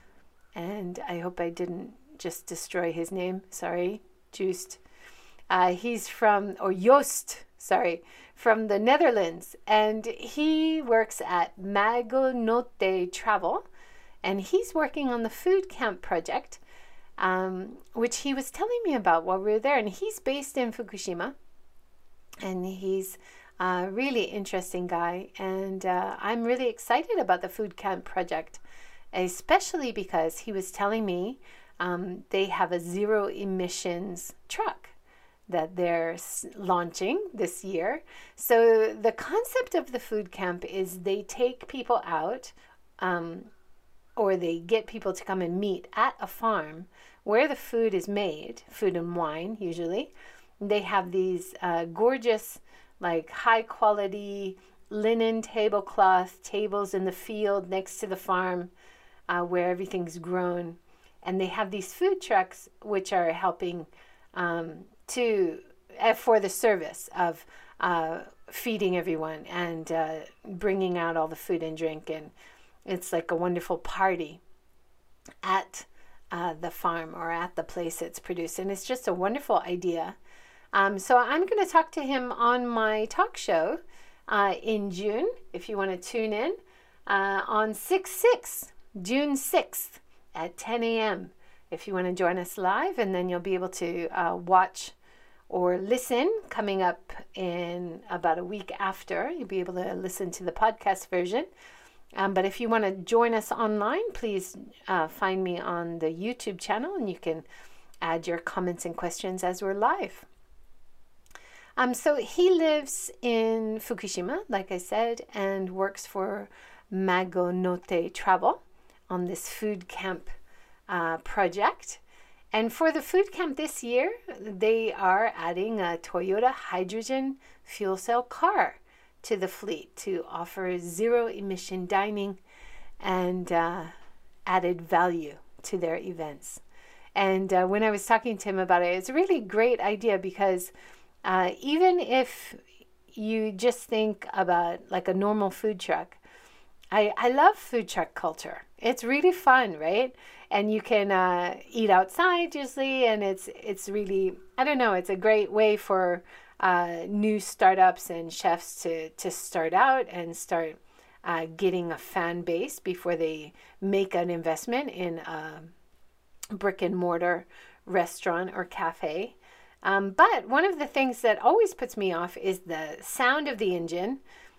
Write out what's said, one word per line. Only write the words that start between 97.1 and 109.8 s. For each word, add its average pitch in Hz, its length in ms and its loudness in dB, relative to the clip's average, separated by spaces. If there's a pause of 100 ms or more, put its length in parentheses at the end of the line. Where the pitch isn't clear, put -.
in 175 640 -6 (100)
about 170 280 2
a 180 60 -4
week 190 360 -8
after. 190 500 -4
You'll 302 160 -8
be 185 140 -2
able 180 140 -4
to 185 200 -4
listen 185 380 -6
to - 100 -12
the 180 100 -4
podcast 214 560 0
version. 185 380 0 (680)
Um, 196 180 0
but 185 100 4
if 196 160 -2
you 233 80 -2
wanna 214 240 2
join 226 420 4
us 220 180 -2
online, 220 600 0
please, 196 440 -6 (320)
uh, 175 180 2
find 190 380 -2
me 180 160 -4
on 170 380 -4
the 160 140 0
YouTube 196 460 -6
channel, 254 360 -4
and 247 140 -2
you 175 100 -6
can 160 260 -4 (560)
add 165 260 -2
your 170 120 -2
comments 180 460 -2
and 165 120 -6
questions 185 480 -4
as 185 180 -2
we're 196 120 -2
live. 277 500 0 (1500)